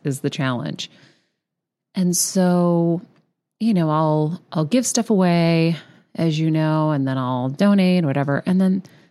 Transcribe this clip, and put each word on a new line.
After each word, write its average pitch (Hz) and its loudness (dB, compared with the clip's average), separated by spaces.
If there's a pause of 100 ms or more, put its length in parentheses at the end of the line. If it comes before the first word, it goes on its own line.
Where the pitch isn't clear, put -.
is 139 -6
the 143 -4
challenge. 131 -6 (1080)
And 180 0
so, 175 0 (580)
you 220 0
know, 170 0
I'll, 156 0 (100)
I'll 156 -2
give 240 0
stuff - -2
away, 170 2 (360)
as 160 -2
you 160 0
know, 156 0
and 135 -2
then 131 -4
I'll 127 -4
donate, 185 2
whatever. 139 -2
And 185 0
then 190 0 (280)